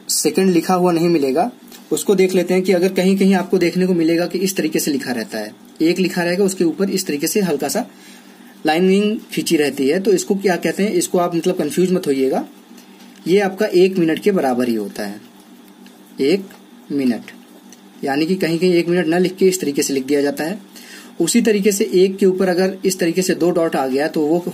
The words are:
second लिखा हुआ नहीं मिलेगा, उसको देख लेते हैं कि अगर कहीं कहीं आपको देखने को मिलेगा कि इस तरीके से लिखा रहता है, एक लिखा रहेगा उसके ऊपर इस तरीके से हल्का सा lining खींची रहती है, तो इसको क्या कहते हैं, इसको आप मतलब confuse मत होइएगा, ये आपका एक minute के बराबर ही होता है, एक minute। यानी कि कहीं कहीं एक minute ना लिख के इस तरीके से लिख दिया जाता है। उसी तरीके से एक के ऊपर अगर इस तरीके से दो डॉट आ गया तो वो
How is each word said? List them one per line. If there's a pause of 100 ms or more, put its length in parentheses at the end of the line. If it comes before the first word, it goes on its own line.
second
लिखा
हुआ
नहीं
मिलेगा, (420)
उसको
देख
लेते
हैं
कि
अगर
कहीं
कहीं
आपको
देखने
को
मिलेगा
कि
इस
तरीके
से
लिखा
रहता
है, (300)
एक
लिखा
रहेगा
उसके
ऊपर
इस
तरीके
से
हल्का
सा (800)
lining (140)
खींची
रहती
है,
तो
इसको
क्या
कहते
हैं,
इसको
आप
मतलब
confuse
मत
होइएगा, (840)
ये
आपका
एक
minute
के
बराबर
ही
होता
है, (1000)
एक (480)
minute। (760)
यानी
कि
कहीं
कहीं
एक
minute
ना
लिख
के
इस
तरीके
से
लिख
दिया
जाता
है। (600)
उसी
तरीके
से
एक
के
ऊपर
अगर
इस
तरीके
से
दो
डॉट
आ
गया
तो
वो